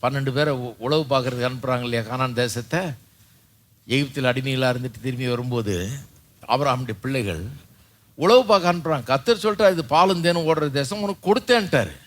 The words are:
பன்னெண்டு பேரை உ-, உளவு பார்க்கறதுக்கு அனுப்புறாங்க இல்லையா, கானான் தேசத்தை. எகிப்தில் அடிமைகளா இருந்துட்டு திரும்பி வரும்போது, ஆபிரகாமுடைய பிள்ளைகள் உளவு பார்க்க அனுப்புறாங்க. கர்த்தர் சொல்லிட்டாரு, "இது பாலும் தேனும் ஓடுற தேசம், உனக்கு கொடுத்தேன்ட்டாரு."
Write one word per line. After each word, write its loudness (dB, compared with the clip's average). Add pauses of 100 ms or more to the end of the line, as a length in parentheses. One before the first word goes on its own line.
பன்னெண்டு -2
பேரை 0
உ-, -8
உளவு 0
பார்க்கறதுக்கு 0
அனுப்புறாங்க -4
இல்லையா, -2
கானான் -4
தேசத்தை. -2 (1040)
எகிப்தில் -2
அடிமைகளா 0
இருந்துட்டு -6
திரும்பி -4
வரும்போது, -2 (580)
ஆபிரகாமுடைய 0
பிள்ளைகள் -4 (720)
உளவு 6
பார்க்க 4
அனுப்புறாங்க. -2
கர்த்தர் 2
சொல்லிட்டாரு, 4
"இது -2
பாலும் 4
தேனும் 2
ஓடுற 2
தேசம், -4
உனக்கு 0
கொடுத்தேன்ட்டாரு." 2 (160)